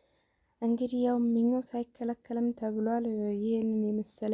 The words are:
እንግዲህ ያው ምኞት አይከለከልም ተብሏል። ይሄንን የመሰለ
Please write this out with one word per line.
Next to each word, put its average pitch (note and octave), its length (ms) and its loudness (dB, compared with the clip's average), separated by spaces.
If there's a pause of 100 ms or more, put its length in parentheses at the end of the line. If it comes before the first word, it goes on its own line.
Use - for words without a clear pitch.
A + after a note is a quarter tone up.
(600)
እንግዲህ A#3+ 400 0
ያው B3 200 4
ምኞት A#3 500 2
አይከለከልም A#3+ 840 -4
ተብሏል። A3 520 -2 (300)
ይሄንን A3 480 0
የመሰለ G#3+ 500 -2